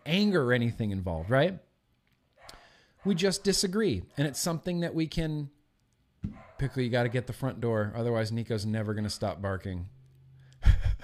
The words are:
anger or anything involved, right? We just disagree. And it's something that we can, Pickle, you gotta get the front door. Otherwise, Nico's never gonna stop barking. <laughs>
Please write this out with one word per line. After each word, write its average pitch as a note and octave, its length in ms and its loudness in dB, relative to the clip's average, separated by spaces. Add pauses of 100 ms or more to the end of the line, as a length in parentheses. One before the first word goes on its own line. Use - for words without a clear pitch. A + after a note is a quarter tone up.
anger F#3 360 2
or B2 120 4
anything A#2 380 0
involved, F2+ 380 -4
right? D#3 300 2 (1400)
We G3 100 4
just F3+ 300 0
disagree. F#3 600 0 (120)
And C#3+ 100 2
it's C3 140 -4
something E3+ 400 -2
that E3+ 160 -2
we D#3+ 100 0
can, D3+ 440 -4 (1080)
Pickle, C3+ 240 -2
you A#2+ 80 0
gotta A#2+ 200 2
get B2 180 -2
the A2+ 60 -6
front B2 260 -4
door. A2 340 0
Otherwise, A2+ 380 0
Nico's A2+ 340 -2
never G#2+ 280 -2
gonna G#2+ 160 -2
stop F#2+ 320 -4
barking. F#2+ 480 -4 (720)
<laughs> - 60 8 (340)